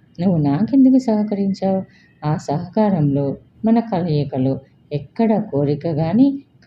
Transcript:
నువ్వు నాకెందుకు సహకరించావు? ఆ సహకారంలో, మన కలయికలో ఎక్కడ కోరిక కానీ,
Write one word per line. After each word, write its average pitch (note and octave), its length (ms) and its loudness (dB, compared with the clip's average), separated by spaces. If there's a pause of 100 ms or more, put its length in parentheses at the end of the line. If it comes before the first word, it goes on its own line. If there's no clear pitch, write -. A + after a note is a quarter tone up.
(200)
నువ్వు F3+ 160 2
నాకెందుకు A3+ 640 4
సహకరించావు? G3+ 840 0 (440)
ఆ D3+ 100 0
సహకారంలో, D3 1000 -2 (280)
మన A3+ 160 4
కలయికలో D3 800 -2 (320)
ఎక్కడ G#3+ 500 -2
కోరిక D3 500 -4
కానీ, G#3 500 0 (240)